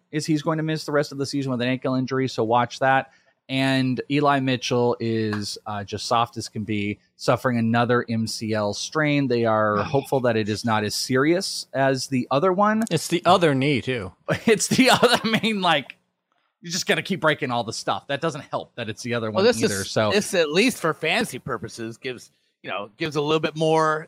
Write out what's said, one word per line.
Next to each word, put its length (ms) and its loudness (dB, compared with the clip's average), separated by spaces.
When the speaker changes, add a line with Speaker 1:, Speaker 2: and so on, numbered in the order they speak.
Speaker 1:
is 140 -4
he's 160 0
going 160 -2
to 60 -2
miss 220 -4
the 60 -8
rest 200 2
of 80 -10
the 60 -2
season 260 -4
with 100 -2
an 60 0
ankle 280 -2
injury, 320 0
so 160 -4
watch 360 2
that. 320 2
And 500 0
Eli 300 2
Mitchell 600 0
is, 640 -2
uh, 180 -8
just 220 -8
soft 320 0
as 100 -8
can 160 -8
be, 360 -4
suffering 400 0
another 520 2
M 180 -2
C 260 -6
L 200 0
strain. 540 0
They 180 2
are 340 2
Speaker 2:
Oh. 40 0
Speaker 1:
hopeful 380 0
that 160 2
it 100 0
is 160 -2
not 220 0
as 100 -4
serious 760 0
as 340 0
the 240 -2
other 220 4
one. 360 2
Speaker 2:
It's 200 -2
the 160 0
other 280 6
knee, 280 2
too. 320 -6
Speaker 1:
<laughs> 160 -2
It's 220 4
the 240 4
other, 320 4
I 180 0
mean, 200 -2
like, 360 0
you're 100 -14
just 160 -6
gonna 140 2
keep 180 -4
breaking 320 0
all 140 0
the 80 -8
stuff. 340 -6
That 140 -4
doesn't 300 -4
help 240 -8
that 120 -8
it's 160 -10
the 120 -4
other 160 -2
Speaker 3:
Well, 60 -4
Speaker 1:
one 80 4
Speaker 3:
this 160 2
Speaker 1:
either, 200 0
Speaker 3:
is, 100 -8
Speaker 1:
so. 200 4
Speaker 3:
this, 220 0
at 180 2
least 260 2
for 160 0
fantasy 460 -2
purposes, 580 -8
gives, 340 -12
you 60 -12
know, 280 -8
gives 200 -4
a 40 2
little 200 2
bit 160 -4
more 500 2